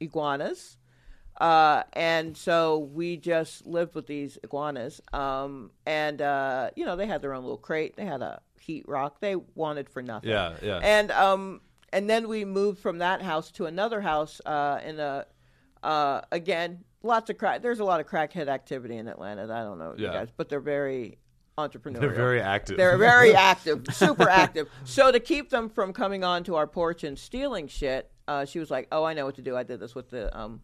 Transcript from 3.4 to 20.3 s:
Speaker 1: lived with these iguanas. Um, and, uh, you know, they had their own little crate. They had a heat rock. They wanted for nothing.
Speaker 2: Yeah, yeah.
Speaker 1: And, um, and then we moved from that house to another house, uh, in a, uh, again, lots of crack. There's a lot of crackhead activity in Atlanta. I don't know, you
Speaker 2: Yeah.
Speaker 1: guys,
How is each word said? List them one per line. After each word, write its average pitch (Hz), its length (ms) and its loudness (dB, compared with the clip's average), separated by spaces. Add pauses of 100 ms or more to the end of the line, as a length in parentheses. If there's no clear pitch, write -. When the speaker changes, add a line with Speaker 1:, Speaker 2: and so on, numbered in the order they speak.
Speaker 1:
lived 170 280 -4
with 156 120 -10
these 143 360 -10
iguanas. 143 580 -8 (120)
Um, 139 580 -6 (160)
and, 151 360 -2
uh, 135 520 0
you 339 120 -6
know, 185 100 -4
they 196 100 -4
had 170 160 -4
their 139 120 -4
own 131 80 -10
little 123 160 -8
crate. - 380 -4
They 202 100 -8
had 139 160 -6
a 71 180 -10 (200)
heat - 280 -12
rock. 143 320 -6
They 202 160 -2
wanted 151 540 -8
for 131 120 -10
nothing. 113 280 -8
Speaker 2:
Yeah, 90 320 0
yeah. 98 200 -2
Speaker 1:
And, 214 300 4
um, 196 480 2 (320)
and 202 180 -2
then 226 180 2
we 214 180 -4
moved 196 340 -2
from 175 180 -4
that 175 240 0
house 160 300 -4
to 185 140 -6
another 202 340 -4
house, 156 460 -2
uh, 143 380 -2
in 156 140 -12
a, 139 280 -6 (560)
uh, 147 400 0 (100)
again, 175 520 -4 (200)
lots 226 260 0
of - 80 -8
crack. 170 240 -2
There's 233 180 -2
a 208 40 -2
lot 180 160 2
of 143 80 -6
crackhead 156 400 -4
activity 131 480 -6
in 110 100 -10
Atlanta. 101 380 -10
I 113 180 -8
don't 104 160 -10
know, 80 180 -10
you 104 100 -6
Speaker 2:
Yeah. 90 60 -6
Speaker 1:
guys, 98 240 -6